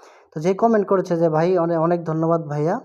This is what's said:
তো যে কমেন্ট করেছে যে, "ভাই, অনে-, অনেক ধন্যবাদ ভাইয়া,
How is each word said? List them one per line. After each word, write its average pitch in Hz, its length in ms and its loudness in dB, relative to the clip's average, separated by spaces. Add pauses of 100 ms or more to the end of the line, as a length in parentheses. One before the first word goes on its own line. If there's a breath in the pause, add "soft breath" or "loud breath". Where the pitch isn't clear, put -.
(340 loud breath)
তো 160 60 -10
যে 175 140 0
কমেন্ট 208 340 2
করেছে 175 300 0
যে, 165 120 2
"ভাই, 165 280 2
অনে-, 165 220 0
অনেক 170 240 0
ধন্যবাদ 160 440 -2
ভাইয়া, 151 380 -4